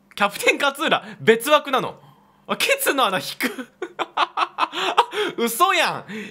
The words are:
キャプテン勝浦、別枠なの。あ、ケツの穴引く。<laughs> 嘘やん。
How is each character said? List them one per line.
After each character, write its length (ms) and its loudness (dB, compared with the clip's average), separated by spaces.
キ 80 0
ャ 60 2
プ 100 -8
テ 140 2
ン 40 -2
勝 280 -2
浦、 180 2
別 300 4
枠 220 4
な 100 2
の。 180 -8
あ、 80 -2
ケ 240 0
ツ 140 0
の 120 2
穴 120 0
引 60 -4
く。 360 -6
<laughs> 60 0
嘘 300 2
や 340 0
ん。 60 -12